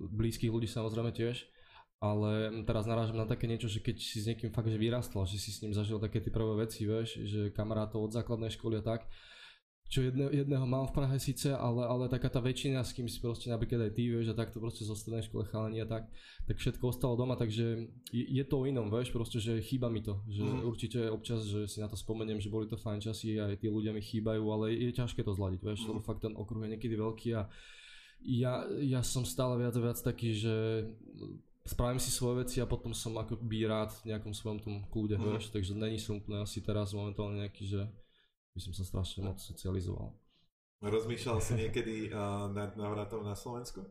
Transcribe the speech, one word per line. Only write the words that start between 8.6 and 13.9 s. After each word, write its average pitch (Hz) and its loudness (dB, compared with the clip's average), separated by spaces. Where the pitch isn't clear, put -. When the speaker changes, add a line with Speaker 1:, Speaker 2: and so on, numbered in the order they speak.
Speaker 1:
a 101 -2
tak, 117 -2
čo - 2
jedne-, 131 2
jedného 139 4
mám 131 2
v - -2
Prahe 139 4
síce, 135 2
ale, 123 2
ale 123 2
taká 123 2
tá 131 4
väčšina, 127 2
s 120 0
kým 120 -4
si - -4
proste 117 -2
napríklad 117 2
aj 107 2